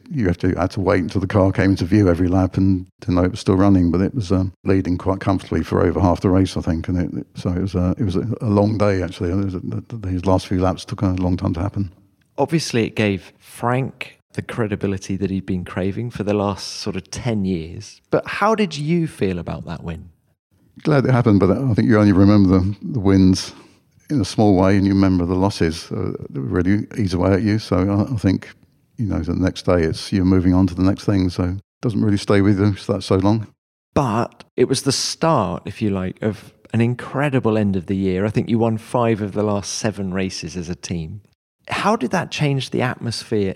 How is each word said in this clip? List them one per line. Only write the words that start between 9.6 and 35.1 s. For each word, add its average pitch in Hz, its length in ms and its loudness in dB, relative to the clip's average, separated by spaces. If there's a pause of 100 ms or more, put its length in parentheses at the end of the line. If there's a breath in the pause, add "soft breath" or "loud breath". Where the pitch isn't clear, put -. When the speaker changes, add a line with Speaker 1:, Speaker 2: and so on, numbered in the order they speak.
Speaker 1:
the, 101 100 -10
his 92 180 -4
last 92 220 2
few 92 140 -2
laps 92 240 -2
took - 160 -8
a 101 60 0
long 90 280 -2
time 98 200 -2
to 82 40 -6
happen. 98 320 -6 (460)
Speaker 2:
Obviously, 139 500 0
it - 80 -10
gave 101 440 -2
Frank - 800 -6 (180)
the 107 60 -8
credibility 101 760 -4
that 92 120 -4
he'd 95 160 -4
been 90 200 -4
craving 98 440 -6
for 110 140 -8
the 101 100 0
last 101 440 -2
sort 95 180 -8
of - 160 -10
ten 110 320 -4
years. 90 560 -6 (100)
But - 160 -2
how 220 300 0
did 185 220 -2
you 160 300 0
feel 92 300 -4
about 82 280 -8
that 80 180 -12
win? 82 280 -10 (720)
Speaker 1:
Glad 147 220 2
it 131 60 2
happened, 113 300 4
but 101 100 4
I 131 220 0
think 113 160 2
you 104 100 6
only 104 140 6
remember 98 460 6
the, 98 240 -2
the 151 180 -6
wins 95 500 4 (580 loud breath)
in 147 120 0
a 92 40 0
small 104 300 4
way, 95 220 4
and 98 100 2
you 98 60 2
remember 95 320 4
the 92 100 0
losses, 92 560 -2
uh, - 220 -6 (160)
that 139 100 -10
really 101 480 0 (100)
eat 98 140 -2
away 92 220 2
at 92 80 2
you. 107 180 2
So 95 180 -2
I, 101 360 0
I - 20 -2
think, 98 320 0 (480)
you 113 100 -4
know, 87 140 -2
the 82 160 -4
next - 280 -2
day 90 200 4
it's, - 300 -4
you're 98 100 2
moving 92 300 4
on 92 140 4
to 85 80 -4
the 90 60 0
next 92 220 0
thing, 95 260 0
so 90 140 -4
it 90 180 -4 (200)
doesn't 110 200 -2
really 104 140 2
stay 101 240 2
with 98 180 4
you 104 140 4
for 98 220 -4
that 98 80 -4
so 98 160 0
long. 104 300 0 (460)
Speaker 2:
But 120 520 -2 (100)
it 120 140 2
was 131 140 -2
the 135 100 0
start, 117 720 0